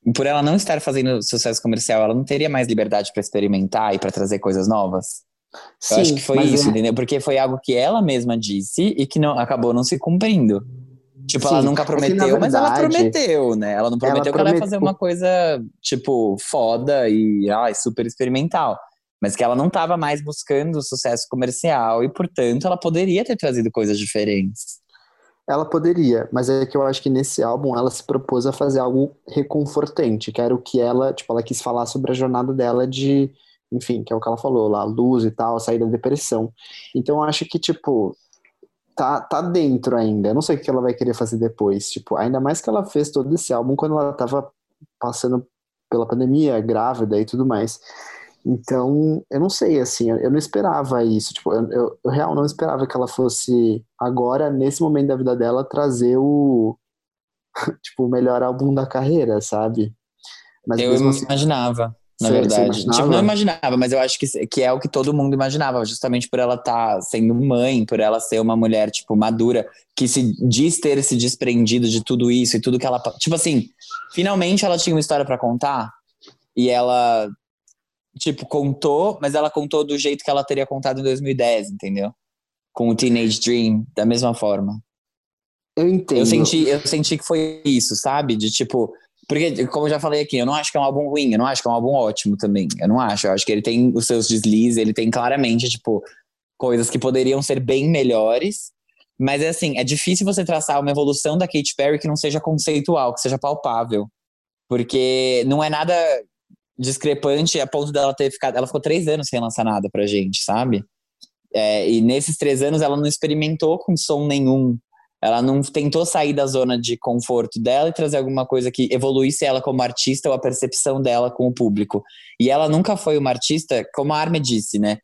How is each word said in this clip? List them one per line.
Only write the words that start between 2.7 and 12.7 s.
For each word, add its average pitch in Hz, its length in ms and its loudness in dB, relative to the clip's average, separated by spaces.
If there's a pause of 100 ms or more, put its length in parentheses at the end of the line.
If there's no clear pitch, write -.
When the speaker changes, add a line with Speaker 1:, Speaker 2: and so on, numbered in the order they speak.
Speaker 1:
pra 104 80 -2
experimentar 101 720 0
e 95 60 -2
pra 95 120 -2
trazer 98 280 -2
coisas 95 280 0
novas? 95 540 -2 (720)
Eu - 60 4
acho 175 120 4
Speaker 2:
Sim, 147 60 2
Speaker 1:
que 135 60 -6
foi 135 160 0
Speaker 2:
mas 143 140 4
Speaker 1:
isso, 143 160 4
Speaker 2:
é 107 40 4
Speaker 1:
entendeu? 113 220 2
Porque 127 260 -2
foi 135 180 0
algo 131 240 0
que 127 140 0
ela 175 260 2
mesma 123 360 0
disse 101 600 -2
e 135 80 0
que - 140 -4
não, 147 180 2
acabou 120 340 0
não 123 120 2
se 139 160 -2
cumprindo. 170 640 2 (640)
Tipo, 139 200 -2
ela 139 140 4
Speaker 2:
Sim, 131 60 4
Speaker 1:
nunca 147 160 2
Speaker 2:
é - 20 0
que, 156 60 -4
na 147 60 0
Speaker 1:
prometeu, 143 420 2
mas 269 140 2
ela - 200 4